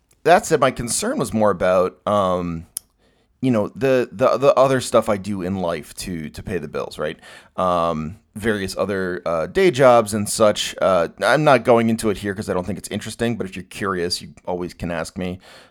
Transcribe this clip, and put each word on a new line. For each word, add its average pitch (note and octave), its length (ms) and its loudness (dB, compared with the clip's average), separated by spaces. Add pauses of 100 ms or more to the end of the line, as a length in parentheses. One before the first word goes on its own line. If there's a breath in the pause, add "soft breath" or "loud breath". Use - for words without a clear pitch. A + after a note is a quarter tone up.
(240)
that F3+ 200 6
said, D3 160 0
my C3 100 4
concern C3 460 -4
was A#2+ 160 -4
more G#2+ 180 2
about, F#2 560 0
um, F2+ 600 -2 (720)
you C3 100 0
know, G#2+ 240 0
the, B2 380 0
the, A2 240 0
the C3+ 180 4
other C3 260 2
stuff A2+ 280 0
I G#2 80 2
do G2 260 -6
in F#2 140 -4
life E2+ 380 -6
to, E2 360 -8
to - 140 -16
pay G2 140 -4
the D#2 100 -10
bills, - 280 -8
right? D#2 220 -6 (380 loud breath)
Um, E2+ 640 0 (160)
various G#2 400 -2
other, F#2+ 500 -4
uh, E2 200 -2
day F#3 260 2
jobs A#2+ 420 6
and G#2 140 -2
such. - 520 2
Uh, E2+ 280 2 (120)
I'm B2 220 2
not C3+ 220 6
going A#2 260 6
into A2+ 180 0
it F#2+ 100 0
here G2 180 -4
'cause G#2 120 -8
I G2 60 0
don't F2+ 100 -2
think F2 140 -8
it's - 100 -14
interesting, A#2 480 -4
but G2+ 80 -4
if F#2 120 -10
you're F2+ 80 -10
curious, F2+ 580 -4
you E2 100 -16 (140)
always F2+ 280 -6
can E2+ 180 -6
ask E2 260 -6
me. F#2 220 -6 (300 loud breath)